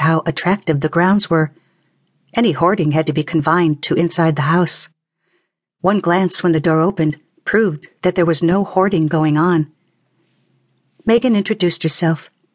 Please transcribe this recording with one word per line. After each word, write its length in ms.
how 180
attractive 540
the 160
grounds 340
were. 220
Any 200
hoarding 400
had 140
to 120
be 40
confined 580
to 140
inside 420
the 160
house. 340
One 180
glance 420
when 100
the 80
door 220
opened 380
proved 460
that 140
there 100
was 160
no 220
hoarding 420
going 320
on. 340
Megan 300
introduced 480
herself. 480